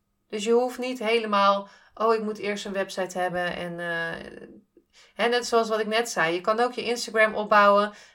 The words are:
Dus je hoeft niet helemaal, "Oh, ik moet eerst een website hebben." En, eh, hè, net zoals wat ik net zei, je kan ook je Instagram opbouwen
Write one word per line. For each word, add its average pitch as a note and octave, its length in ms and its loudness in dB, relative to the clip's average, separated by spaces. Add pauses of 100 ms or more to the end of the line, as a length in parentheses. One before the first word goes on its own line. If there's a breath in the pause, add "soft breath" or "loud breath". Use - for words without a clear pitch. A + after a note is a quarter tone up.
(280)
Dus G#3 160 -8
je A#3 80 2
hoeft B3 260 2
niet B3+ 200 -6
helemaal, G3+ 680 2 (260 loud breath)
"Oh, A3+ 200 2
ik G#3+ 80 0
moet G#3+ 160 -6
eerst G3+ 260 -6
een G3+ 80 -10
website F#3+ 460 -4
hebben." F3+ 380 -2
En, F3 240 -8
eh, E3+ 640 -8 (680 soft breath)
hè, A3 140 0
net A#3+ 180 0
zoals A3+ 220 2
wat G#3+ 120 0
ik G#3+ 60 -4
net A3+ 240 -2
zei, E3 240 0
je F3+ 60 -4
kan A3 200 0
ook B3+ 120 0
je - 120 -8
Instagram A3 500 0
opbouwen G3+ 580 4 (220 loud breath)